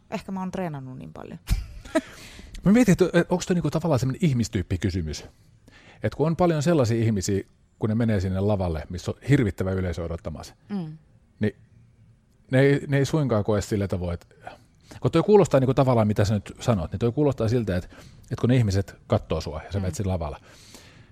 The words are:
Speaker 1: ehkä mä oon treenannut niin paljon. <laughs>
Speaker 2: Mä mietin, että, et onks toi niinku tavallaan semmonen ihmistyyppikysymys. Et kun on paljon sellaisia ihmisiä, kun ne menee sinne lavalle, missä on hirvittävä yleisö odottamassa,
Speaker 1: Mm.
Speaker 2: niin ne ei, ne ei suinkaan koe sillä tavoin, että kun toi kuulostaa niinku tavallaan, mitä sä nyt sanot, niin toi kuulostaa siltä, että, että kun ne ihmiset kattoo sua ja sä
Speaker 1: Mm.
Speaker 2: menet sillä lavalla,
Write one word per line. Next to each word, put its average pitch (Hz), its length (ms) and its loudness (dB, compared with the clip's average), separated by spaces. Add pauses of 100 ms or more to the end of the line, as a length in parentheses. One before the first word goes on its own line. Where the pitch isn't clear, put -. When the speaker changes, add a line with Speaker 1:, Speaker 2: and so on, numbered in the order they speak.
(100)
Speaker 1:
ehkä - 220 -10
mä 190 80 -8
oon 185 100 -6
treenannut 143 480 -8
niin 156 140 -16
paljon. - 260 -16 (640)
<laughs> - 600 -20
Speaker 2:
Mä 185 80 6
mietin, 233 200 6
että, 180 200 4
et 175 200 2
onks 175 140 -2
toi 185 80 0
niinku 156 160 0
tavallaan 151 280 0
semmonen 127 260 -2
ihmistyyppikysymys. 95 1000 -2 (800)
Et - 120 -4
kun 143 120 0
on 165 100 0
paljon 165 260 2
sellaisia 120 420 2
ihmisiä, 101 360 0 (380)
kun 110 100 -2
ne 107 60 0
menee 113 260 2
sinne 95 200 -2
lavalle, 92 500 0
missä 90 200 -8
on - 60 -8 (120)
hirvittävä 104 440 2
yleisö 90 320 -4
odottamassa, 82 500 -10 (140)
Speaker 1:
Mm. 160 300 -8 (420)
Speaker 2:
niin - 160 -2 (920)
ne 131 100 4
ei, 139 280 4
ne 139 100 2
ei 139 80 2
suinkaan 120 380 0
koe 104 160 0
sillä 98 280 -2
tavoin, 87 260 -4
että - 120 -12 (720)
kun 127 100 0
toi 165 120 2
kuulostaa 180 380 6
niinku 127 140 2
tavallaan, 127 320 4
mitä 107 180 2
sä 104 100 0
nyt - 260 -6
sanot, 95 320 -2
niin 95 60 -8
toi 117 140 0
kuulostaa 131 360 0
siltä, 104 280 0
että, - 200 -8 (260)
että - 180 -10
kun 117 80 2
ne 127 80 4
ihmiset 98 380 0 (120)
kattoo 87 340 -2
sua 78 220 -10
ja - 100 -14
sä 98 60 -4
Speaker 1:
Mm. 98 40 -2
Speaker 2:
menet 92 120 -4
sillä 95 180 -4
lavalla, 80 280 -6 (720)